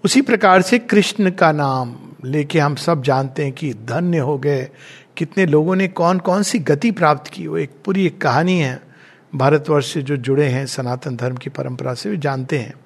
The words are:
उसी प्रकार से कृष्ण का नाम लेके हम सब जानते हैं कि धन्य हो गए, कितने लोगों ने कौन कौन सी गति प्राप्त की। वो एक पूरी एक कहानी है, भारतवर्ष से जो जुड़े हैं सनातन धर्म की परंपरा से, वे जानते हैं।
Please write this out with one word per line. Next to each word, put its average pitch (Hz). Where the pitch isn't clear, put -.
उसी 262
प्रकार 190
से 240
कृष्ण 208
का 175
नाम 131
लेके 147
हम 147
सब 160
जानते 135
हैं 139
कि 135
धन्य 156
हो 143
गए, 135
कितने 180
लोगों 156
ने 190
कौन 180
कौन 190
सी 214
गति 151
प्राप्त 151
की। 165
वो 156
एक 147
पूरी 190
एक -
कहानी 165
है, 135
भारतवर्ष 143
से 143
जो 143
जुड़े 135
हैं 131
सनातन 127
धर्म 127
की 139
परंपरा 131
से, 208
वे 208
जानते 139
हैं। 107